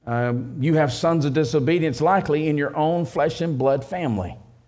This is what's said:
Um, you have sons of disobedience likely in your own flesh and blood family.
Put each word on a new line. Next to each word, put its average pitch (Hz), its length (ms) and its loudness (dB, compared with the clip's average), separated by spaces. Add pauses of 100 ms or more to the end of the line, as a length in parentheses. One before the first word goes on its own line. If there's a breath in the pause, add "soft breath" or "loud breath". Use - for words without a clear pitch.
Um, 120 520 -2
you 156 140 2
have 147 180 2
sons 165 320 0
of 143 100 0
disobedience 156 680 0
likely 160 480 2
in 151 80 0
your 143 180 -2
own 160 300 0
flesh 160 360 -2
and 160 180 -2
blood 135 260 2
family. 113 520 -4 (300)